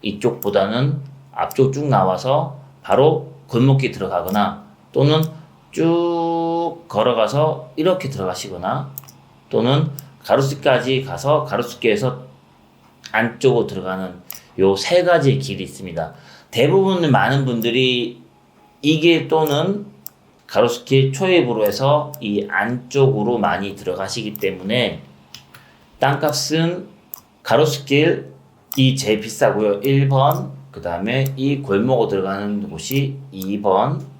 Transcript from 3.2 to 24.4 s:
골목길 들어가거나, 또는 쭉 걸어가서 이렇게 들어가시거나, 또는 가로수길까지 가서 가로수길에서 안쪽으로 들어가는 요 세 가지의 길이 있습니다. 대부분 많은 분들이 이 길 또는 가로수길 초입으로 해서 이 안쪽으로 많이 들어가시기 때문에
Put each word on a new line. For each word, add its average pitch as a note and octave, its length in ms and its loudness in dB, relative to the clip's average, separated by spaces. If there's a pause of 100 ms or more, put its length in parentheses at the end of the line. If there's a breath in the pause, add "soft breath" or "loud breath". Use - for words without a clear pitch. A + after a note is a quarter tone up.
골목길 C3 440 2
들어가거나, F#2+ 760 -2 (260)
또는 D3 300 2 (500 loud breath)
쭉 E3+ 1160 -2
걸어가서 A#2+ 880 0
이렇게 F3+ 340 0
들어가시거나, F#2+ 840 -6 (580)
또는 C3+ 420 2 (320 loud breath)
가로수길까지 C3 800 2
가서 C3+ 400 0
가로수길에서 A2+ 800 -2 (880)
안쪽으로 A#2 560 2
들어가는 F#2 540 -8 (380 loud breath)
요 G2 160 4
세 F3 280 2
가지의 D3 360 4
길이 F#2+ 240 -8
있습니다. E2 500 -10 (380 loud breath)
대부분 F3+ 600 4
많은 B2 340 4
분들이 B2 760 0 (600)
이 D3+ 180 2
길 D#3+ 280 4
또는 D#3 580 0 (640)
가로수길 C3 640 2
초입으로 C3+ 540 2
해서 C#3 460 0 (100)
이 G#2 280 -2
안쪽으로 A#2+ 880 0
많이 F#2+ 360 -2
들어가시기 G2 600 -6
때문에 F#2+ 680 -4 (1000 loud breath)